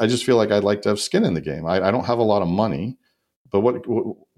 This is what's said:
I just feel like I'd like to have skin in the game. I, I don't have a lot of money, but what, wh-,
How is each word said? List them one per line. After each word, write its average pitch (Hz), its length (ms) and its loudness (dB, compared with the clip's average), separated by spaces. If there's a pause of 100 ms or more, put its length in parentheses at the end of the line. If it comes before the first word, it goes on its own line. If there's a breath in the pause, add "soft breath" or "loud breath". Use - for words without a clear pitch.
I 117 60 2
just 120 180 0
feel 127 120 4
like 110 140 2
I'd 104 140 2
like 101 180 0
to - 60 -2
have 104 120 0
skin 208 240 0
in 117 100 0
the 78 60 -2
game. 76 260 -8
I, 92 140 0
I 95 100 0
don't 113 160 -2
have 117 120 0
a 117 60 2
lot 104 180 2
of 85 60 -2
money, 95 480 -2 (540)
but 101 100 2
what, 123 260 0
wh-, 113 300 -4 (220)